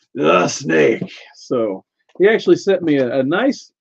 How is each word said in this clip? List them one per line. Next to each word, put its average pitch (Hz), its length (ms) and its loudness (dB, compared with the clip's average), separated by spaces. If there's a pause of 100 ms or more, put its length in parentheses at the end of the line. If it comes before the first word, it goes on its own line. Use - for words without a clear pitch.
(140)
the 113 340 2
Snake. - 640 -2 (220)
So 110 500 -6 (340)
he 180 100 4
actually 196 280 2
sent 180 260 0
me 156 160 0
a, 131 220 0
a - 20 2
nice 196 580 -2